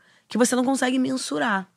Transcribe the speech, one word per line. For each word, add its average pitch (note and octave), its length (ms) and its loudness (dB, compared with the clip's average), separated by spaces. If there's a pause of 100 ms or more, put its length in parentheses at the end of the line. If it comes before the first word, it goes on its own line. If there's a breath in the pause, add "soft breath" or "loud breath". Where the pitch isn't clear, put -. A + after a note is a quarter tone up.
(280)
que - 100 -4
você B3 180 4
não B3 100 2
consegue C4 340 0
mensurar. B3+ 760 -2